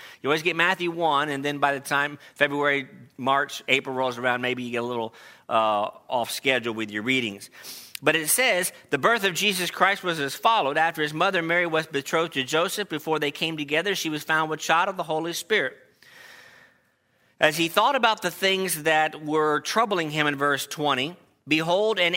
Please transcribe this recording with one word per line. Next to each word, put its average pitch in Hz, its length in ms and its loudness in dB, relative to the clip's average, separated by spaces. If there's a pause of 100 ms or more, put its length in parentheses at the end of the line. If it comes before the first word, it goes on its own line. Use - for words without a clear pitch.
(220)
You 131 80 -2
always 156 140 2
get 165 140 -2
Matthew 175 340 2
one, 156 380 0
and 139 160 -4
then 147 140 -2
by 143 140 2
the 139 60 -4
time 143 400 -2 (160)
February, 143 540 0 (280)
March, 139 520 0
April 135 260 0
rolls 127 220 -2
around, 123 240 0
maybe 123 220 -2
you 120 80 -8
get 120 100 -2
a 120 40 -4
little, 117 280 -6 (340)
uh, 110 440 2 (180)
off 117 220 -2
schedule 120 420 -2
with 110 160 -6
your 104 140 -6
readings. 117 480 -4 (500)
But 151 140 4
it 156 140 -2
says, 202 420 2 (180)
"The 143 80 0
birth 185 260 2
of 185 120 0
Jesus 180 340 0
Christ 190 340 2
was 170 160 -2
as 139 140 -4
followed. 185 440 2
After 160 260 2
his 151 100 -2
mother 175 300 0
Mary 170 240 2
was 156 180 0
betrothed 147 480 -2
to 135 100 0
Joseph, 175 460 -2
before 156 300 -4
they 147 100 -2
came 160 280 -4
together, 151 360 0
she 170 160 -4
was 151 140 -4
found 156 260 2
with 156 120 -6
child 170 280 2
of 190 80 -6
the 175 60 -4
Holy 160 300 -4
Spirit." 165 440 -2 (1600)
As 156 180 6
he 165 100 2
thought 220 280 4
about 226 280 2
the 180 80 -2
things 190 520 0
that 156 400 2
were 151 360 2
troubling 196 500 0
him 151 160 0
in 143 100 0
verse 139 300 0
twenty, 147 500 -2 (320)
behold, 180 520 2
an 175 180 2